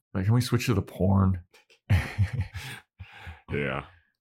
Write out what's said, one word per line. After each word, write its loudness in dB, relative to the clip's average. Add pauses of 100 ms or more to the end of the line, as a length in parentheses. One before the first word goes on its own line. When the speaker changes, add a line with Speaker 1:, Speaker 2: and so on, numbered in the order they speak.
(140)
Speaker 1:
Like, -2
can 4
we 4
switch 0
to 2
the 2
porn?" 2 (480)
<laughs> 4 (1600)
Speaker 2:
Yeah. -4 (360)